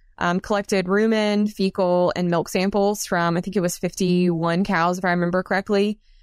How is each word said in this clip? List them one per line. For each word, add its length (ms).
um, 220
collected 460
rumen, 600
fecal, 680
and 140
milk 180
samples 580
from, 300
I 60
think 140
it 40
was 180
fifty-one 840
cows, 340
if 60
I 60
remember 340
correctly. 560